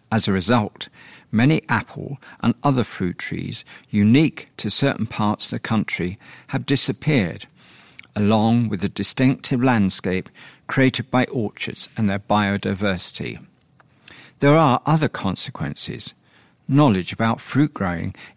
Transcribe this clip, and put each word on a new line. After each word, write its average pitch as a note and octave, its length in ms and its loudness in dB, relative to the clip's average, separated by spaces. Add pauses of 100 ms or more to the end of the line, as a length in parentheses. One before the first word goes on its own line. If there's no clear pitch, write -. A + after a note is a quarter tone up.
(100)
As A2+ 160 0
a G2+ 60 0
result, G2+ 560 -2 (420)
many C3+ 380 4
apple - 500 -4 (220)
and A#2 220 0
other C3 220 2
fruit F2+ 340 -6
trees - 460 -8 (260)
unique A2+ 680 4
to G#2 140 -4
certain B2+ 360 0
parts G#2 400 -2
of - 40 -14
the A2 80 -6
country F#2+ 600 -4 (300)
have B2+ 160 -6
disappeared, C3+ 800 0 (720)
along A2 520 2
with G2 120 -4
the G2 80 -2
distinctive B2+ 760 0
landscape G2 680 0 (360)
created - 440 0
by B2+ 160 2
orchards - 680 -8
and A2 120 0
their G2 100 -2
biodiversity. G2+ 1200 -2 (1040)
There C#3+ 160 6
are C#3+ 300 4
other D#3 220 2
consequences. - 1040 -6 (520)
Knowledge C3 460 4
about A2+ 280 -2
fruit - 340 0
growing F#2 400 -4 (220)